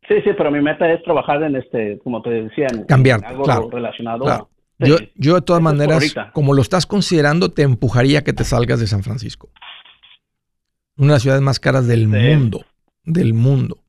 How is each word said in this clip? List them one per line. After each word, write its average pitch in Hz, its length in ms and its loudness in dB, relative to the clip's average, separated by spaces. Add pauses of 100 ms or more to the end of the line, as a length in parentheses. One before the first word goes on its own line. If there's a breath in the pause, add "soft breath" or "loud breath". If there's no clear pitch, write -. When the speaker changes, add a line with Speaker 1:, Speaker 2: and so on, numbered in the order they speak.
Speaker 1:
Sí, 208 160 2
sí, 202 120 0
pero 156 140 0
mi 147 120 0
meta 156 300 0
es 165 120 -2
trabajar 147 400 -2
en, 147 140 -2
este, 107 420 -6
como 117 240 -8
te 120 80 -6
decía, 110 420 -4
en, 107 120 -8
Speaker 2:
Cambiarte, 127 420 2
Speaker 1:
en 123 60 -14
algo 135 100 -6
Speaker 2:
claro, 117 260 -2
Speaker 1:
relacionado 117 540 -8
Speaker 2:
claro. 120 220 -4
Speaker 1:
a - 140 -20 (200)
Speaker 2:
Yo, 143 180 4
Speaker 1:
Sí. 214 180 -8
Speaker 2:
yo 151 200 2
de 180 60 2
todas 170 200 0
Speaker 1:
Eso 160 60 2
es 151 100 2
por 147 100 0
Speaker 2:
maneras, 156 160 2
Speaker 1:
ahorita. 120 300 -6
Speaker 2:
como 139 200 0
lo 139 80 4
estás - 240 -2
considerando, 170 680 0
te 156 120 0
empujaría 131 560 2
a - 40 -2
que - 100 -2
te 127 120 -4
salgas 120 340 0
de 113 80 -2
San 98 160 -2
Francisco. - 460 -10 (1500)
Una 139 100 2
de 147 80 6
las 120 60 2
ciudades 135 220 2
más 139 160 0
caras 131 280 0
del 117 140 2
Speaker 1:
Sí. 110 60 2
Speaker 2:
mundo, 117 580 2 (380)
del 160 300 0
mundo. 123 440 0 (120)